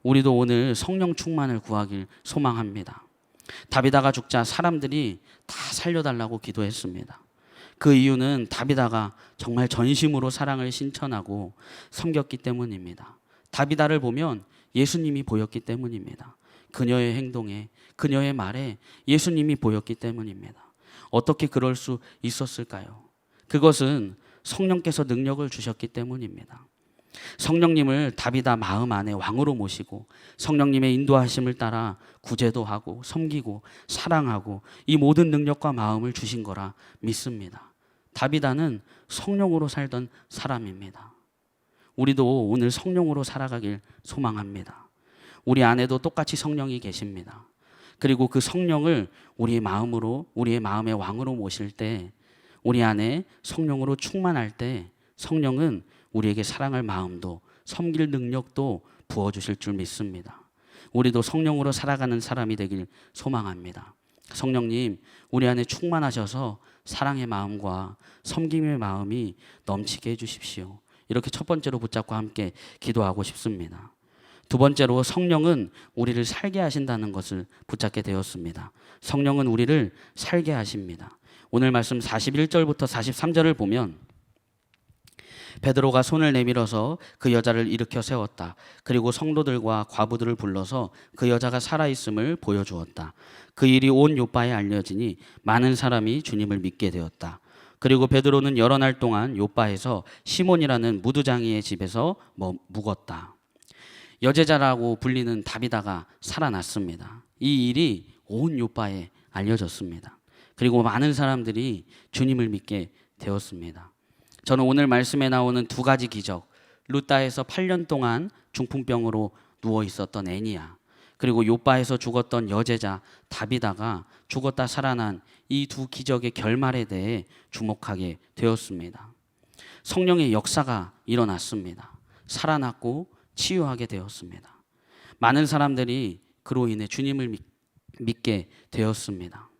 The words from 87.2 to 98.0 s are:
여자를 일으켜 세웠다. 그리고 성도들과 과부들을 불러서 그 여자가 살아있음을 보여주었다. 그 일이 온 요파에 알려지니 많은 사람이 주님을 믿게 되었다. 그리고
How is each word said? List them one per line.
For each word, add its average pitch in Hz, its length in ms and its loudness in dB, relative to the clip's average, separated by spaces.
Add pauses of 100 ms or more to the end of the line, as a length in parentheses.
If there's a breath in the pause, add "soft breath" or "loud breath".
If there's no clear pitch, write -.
여자를 113 340 4
일으켜 117 340 -2
세웠다. 104 540 -6 (280 loud breath)
그리고 123 280 2
성도들과 123 800 0
과부들을 113 460 0
불러서 98 560 -4 (240 loud breath)
그 123 140 2
여자가 120 300 0
살아있음을 139 800 -2
보여주었다. 87 760 -4 (420 loud breath)
그 135 100 4
일이 131 240 6
온 147 280 6
요파에 120 340 0
알려지니 101 680 -2 (240 loud breath)
많은 120 340 4
사람이 120 460 0
주님을 104 380 -2
믿게 90 320 -2
되었다. 82 480 -8 (400 soft breath)
그리고 131 280 6